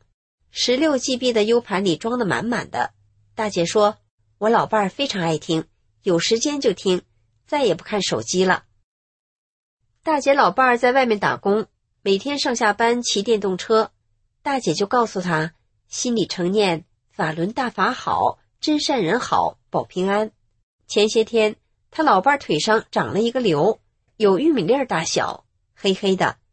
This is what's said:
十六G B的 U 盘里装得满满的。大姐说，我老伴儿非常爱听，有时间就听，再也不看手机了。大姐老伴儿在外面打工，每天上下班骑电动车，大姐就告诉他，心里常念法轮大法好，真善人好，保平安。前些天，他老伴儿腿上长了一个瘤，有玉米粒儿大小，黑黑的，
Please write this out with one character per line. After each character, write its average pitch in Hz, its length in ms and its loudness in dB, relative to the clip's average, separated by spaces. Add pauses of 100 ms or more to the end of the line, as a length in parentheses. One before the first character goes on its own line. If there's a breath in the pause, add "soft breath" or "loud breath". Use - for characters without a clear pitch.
(500)
十 - 260 0
六 294 220 2
G 254 180 -2
B 247 160 0
的 214 120 2
U 233 180 2
盘 196 200 -4
里 170 140 2
装 240 220 -4
得 226 80 -2
满 135 180 -2
满 226 260 -4
的。 - 220 -4 (420)
大 214 140 -4
姐 185 160 -2
说， 208 320 2 (400)
我 214 140 0
老 180 160 4
伴 214 160 0
儿 185 80 -2
非 277 180 -4
常 190 140 -6
爱 165 160 0
听， 160 260 -4 (380)
有 170 160 2
时 226 200 2
间 294 220 -2
就 220 140 0
听， 185 260 0 (460)
再 294 180 0
也 180 100 2
不 - 80 -6
看 208 200 -4
手 120 180 -2
机 185 240 -2
了。 185 200 0 (1400)
大 302 180 0
姐 277 140 2
老 226 160 4
伴 262 160 2
儿 240 100 4
在 247 160 2
外 262 140 4
面 214 120 0
打 135 200 -2
工， 202 280 0 (360)
每 196 140 2
天 277 220 -6
上 262 180 -2
下 214 160 2
班 233 300 0
骑 202 200 -2
电 220 160 0
动 190 200 -4
车， 220 340 0 (500)
大 277 160 -4
姐 196 140 -2
就 202 140 -2
告 240 180 2
诉 208 160 -4
他， 165 320 -2 (360)
心 240 280 -4
里 185 100 0
常 175 240 -4
念 190 360 0 (240)
法 160 220 -4
轮 170 200 -4
大 247 160 -4
法 208 240 -2
好， 98 460 -2 (220)
真 302 200 0
善 269 220 -2
人 190 180 0
好， - 380 -2 (100)
保 147 160 -4
平 185 240 -4
安。 214 240 -2 (540)
前 214 240 0
些 226 120 2
天， 220 340 0 (340)
他 - 120 -4
老 220 200 4
伴 285 120 2
儿 277 40 -2
腿 165 200 -2
上 220 320 0
长 143 220 -4
了 185 80 -2
一 233 100 0
个 254 100 -4
瘤， 180 400 0 (360)
有 196 220 4
玉 311 120 2
米 247 120 0
粒 151 100 0
儿 180 140 0
大 - 180 -2
小， - 400 -4 (320)
黑 190 160 0
黑 190 240 0
的， 170 220 -2 (140)